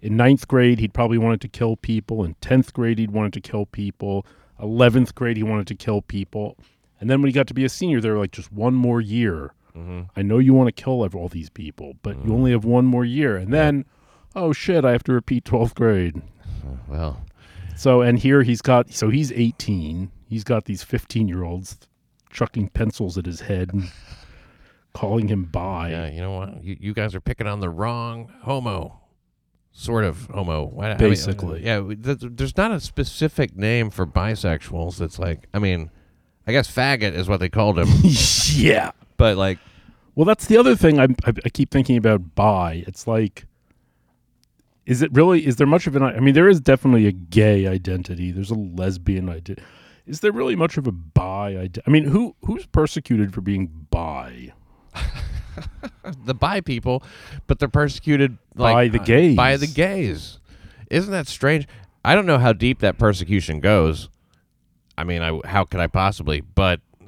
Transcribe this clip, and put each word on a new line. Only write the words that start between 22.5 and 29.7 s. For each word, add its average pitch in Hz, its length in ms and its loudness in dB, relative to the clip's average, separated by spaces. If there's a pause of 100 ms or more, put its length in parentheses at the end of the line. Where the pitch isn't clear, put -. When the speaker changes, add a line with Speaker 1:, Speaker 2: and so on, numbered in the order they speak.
Speaker 1:
pencils 107 460 -4
at 87 100 -6
his 85 160 -10
head 92 300 -4
and 95 160 -4 (540)
<laughs> - 500 -20
calling 107 360 -4
him 98 160 -2
bi. 87 460 -8
Speaker 2:
Yeah, 82 200 -8
you 80 100 -12
know 92 120 -8
what? 95 320 -12
You, 95 160 -12
you 104 140 -8
guys 107 200 -6
are 95 60 -8
picking - 260 -6
on 104 140 -6
the 92 100 -6
wrong 117 640 -8 (100)
homo. 127 580 -6 (680)